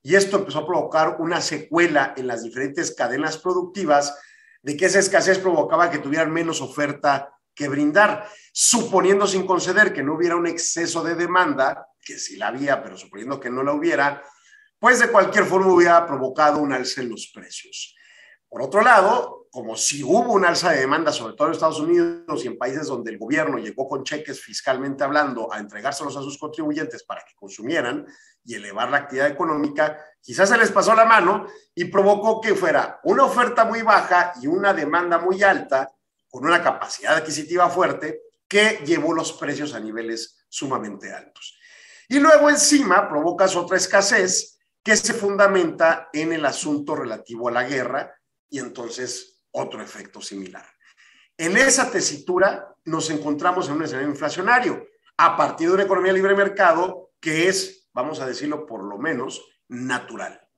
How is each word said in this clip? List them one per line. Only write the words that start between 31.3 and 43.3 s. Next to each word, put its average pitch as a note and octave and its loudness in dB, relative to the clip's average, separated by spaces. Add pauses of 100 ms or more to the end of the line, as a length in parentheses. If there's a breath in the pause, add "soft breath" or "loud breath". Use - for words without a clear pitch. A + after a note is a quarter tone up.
y F3 -4
provocó G3 2
que A3+ 0
fuera C#3+ 0
una B3 4
oferta A#3+ 2
muy A3+ -4
baja F3+ 2
y B2+ -12
una F#3+ 2
demanda E3 0
muy F#3+ 0
alta, C3+ 2 (400)
con B2 -10
una E3+ 4
capacidad B2+ -2
adquisitiva D#3+ -2
fuerte, D#3 -4 (260)
que G#3 2
llevó D#3+ 0
los D#3+ -4
precios C#3+ -8
a A2+ -10
niveles A2+ -10
sumamente G#2 -10
altos. - -20 (500 soft breath)
Y C#4 2
luego D4 8
encima C4 4
provocas E3+ 0